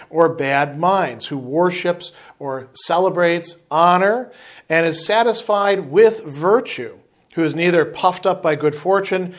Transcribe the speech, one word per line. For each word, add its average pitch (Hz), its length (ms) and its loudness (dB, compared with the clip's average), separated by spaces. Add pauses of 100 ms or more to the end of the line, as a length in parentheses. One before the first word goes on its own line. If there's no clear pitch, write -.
(120)
or 165 180 4
bad 139 500 -2
minds, 170 480 -2
who 143 120 -8
worships 175 720 -2 (260)
or 135 320 -10 (160)
celebrates 170 720 0 (160)
honor, 185 580 2 (400)
and 165 160 2
is 160 180 -2
satisfied 208 880 0
with 220 340 4
virtue, 156 760 -2 (340)
who 165 100 -2
is 147 120 -2
neither 170 280 2
puffed 180 440 -2
up 180 160 -2
by 160 100 2
good 147 220 0
fortune 185 640 -2